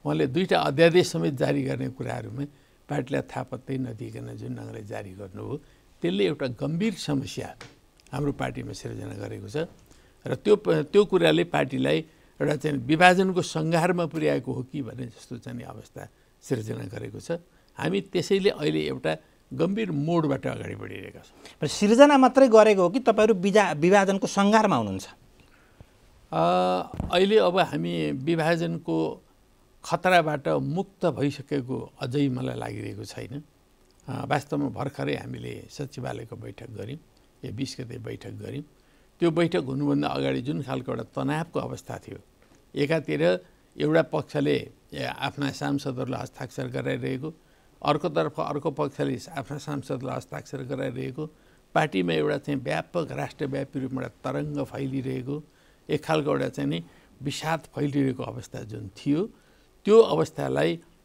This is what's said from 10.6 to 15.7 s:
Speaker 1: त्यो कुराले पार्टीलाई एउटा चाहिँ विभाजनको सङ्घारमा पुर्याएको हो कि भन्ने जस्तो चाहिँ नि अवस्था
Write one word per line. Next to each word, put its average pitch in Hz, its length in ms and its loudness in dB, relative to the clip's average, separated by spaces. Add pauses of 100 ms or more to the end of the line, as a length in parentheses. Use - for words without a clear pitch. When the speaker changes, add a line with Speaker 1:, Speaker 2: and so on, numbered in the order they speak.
Speaker 1:
त्यो 165 360 4
कुराले 170 380 4
पार्टीलाई 143 560 2 (420)
एउटा 147 140 0
चाहिँ 135 220 -2
विभाजनको 180 640 4
सङ्घारमा 165 640 0
पुर्याएको 143 480 -2
हो 127 100 -6
कि 143 180 -8
भन्ने 117 240 -8
जस्तो - 320 -16
चाहिँ 120 200 -14
नि 120 60 -12
अवस्था - 440 -16 (340)